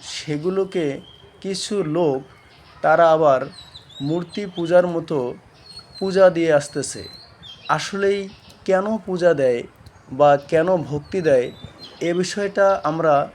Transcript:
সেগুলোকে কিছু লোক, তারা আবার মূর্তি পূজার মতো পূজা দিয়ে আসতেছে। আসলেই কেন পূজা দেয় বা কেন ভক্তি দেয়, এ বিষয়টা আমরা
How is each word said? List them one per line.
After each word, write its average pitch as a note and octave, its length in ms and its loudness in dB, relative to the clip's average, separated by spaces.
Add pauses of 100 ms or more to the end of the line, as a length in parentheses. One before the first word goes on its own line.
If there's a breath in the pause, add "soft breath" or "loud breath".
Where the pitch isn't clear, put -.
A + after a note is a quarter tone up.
(100)
সেগুলোকে F3+ 760 -4 (540)
কিছু F#3+ 340 -8 (220)
লোক, D3+ 220 0 (640)
তারা D#3+ 300 4
আবার D3+ 280 4 (600)
মূর্তি E3 420 -6 (120)
পূজার F3 320 2
মতো E3 320 -4 (760)
পূজা F#3+ 340 2
দিয়ে E3 220 0
আসতেছে। C#3+ 500 -2 (680)
আসলেই G3 500 -2 (460)
কেন F#3+ 220 0 (180)
পূজা F3 300 0
দেয় B2+ 260 0 (520)
বা C#3+ 180 4 (200)
কেন E3 180 2 (140)
ভক্তি D3 400 -6
দেয়, C3+ 240 2 (540)
এ E3 140 -2
বিষয়টা G3 520 -2 (180)
আমরা D#3+ 300 2 (200)